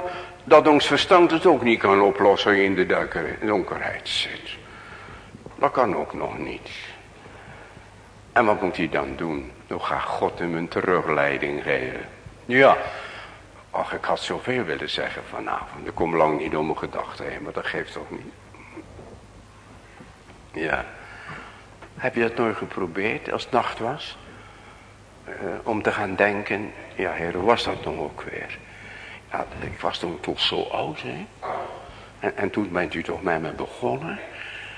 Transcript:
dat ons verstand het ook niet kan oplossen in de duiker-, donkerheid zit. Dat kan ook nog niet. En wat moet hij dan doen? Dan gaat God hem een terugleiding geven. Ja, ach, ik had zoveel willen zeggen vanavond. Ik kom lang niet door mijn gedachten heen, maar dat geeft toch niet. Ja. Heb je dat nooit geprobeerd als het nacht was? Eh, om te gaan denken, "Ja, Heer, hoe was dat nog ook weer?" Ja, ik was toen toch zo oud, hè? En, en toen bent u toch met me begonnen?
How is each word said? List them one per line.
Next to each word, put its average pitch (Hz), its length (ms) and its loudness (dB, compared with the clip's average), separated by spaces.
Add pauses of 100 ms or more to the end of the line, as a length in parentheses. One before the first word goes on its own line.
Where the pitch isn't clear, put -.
(440)
dat 147 240 10
ons 147 200 8
verstand 160 440 8
het 160 140 2
ook 160 160 8
niet 117 180 6
kan 98 220 6
oplossen 101 640 6
in 98 120 4
de 90 100 4
duiker-, 85 600 0
donkerheid - 640 -2
zit. - 460 -6 (1040)
Dat 139 120 4
kan 117 240 2
ook 78 180 -4
nog 76 240 -6
niet. - 320 -8 (1600)
En 120 120 6
wat 104 160 4
moet 90 160 0
hij 82 120 0
dan 69 260 -2
doen? 73 360 -6 (160)
Dan 90 140 -6
gaat 69 220 -2
God - 360 -2
hem 85 160 -2
een 85 120 -4
terugleiding 73 960 0
geven. 65 420 -2 (400)
Ja, 127 320 8 (920)
ach, 92 220 -2
ik 80 100 -6
had - 160 0
zoveel 117 440 -2
willen 73 260 -4
zeggen - 400 -4
vanavond. 53 580 -8
Ik - 80 -10
kom 82 200 0
lang 76 240 6
niet 78 120 -2
door 78 140 0
mijn 78 120 -2
gedachten - 520 -6
heen, - 120 -8
maar 82 120 -10
dat 87 120 -6
geeft - 280 -4
toch 76 160 -10
niet. - 240 -12 (2250)
Ja. 151 340 -4 (1080)
Heb - 200 -2
je 117 60 2
dat 113 140 2
nooit 110 220 2
geprobeerd 95 720 -4
als - 120 -2
het - 80 -10
nacht - 280 2
was? 123 380 -6 (1080)
Eh, - 80 -12 (300)
om 107 180 -2
te 104 100 4
gaan 95 240 -2
denken, 101 560 2 (240)
"Ja, 90 160 -2
Heer, 82 220 -4
hoe 92 120 -2
was 113 180 4
dat 98 220 -6
nog 78 140 -4
ook - 220 -8
weer?" - 360 -10 (720)
Ja, - 140 -4 (140)
ik - 200 -8
was - 180 -2
toen 85 220 -4
toch 82 200 -4
zo 87 220 2
oud, 135 400 -4
hè? 139 240 -8 (920)
En, - 180 -2
en 98 120 -2
toen 98 220 -2
bent 85 220 -2
u 85 100 -4
toch 85 200 -6
met 82 180 0
me 78 100 -4
begonnen? 139 680 -4 (580)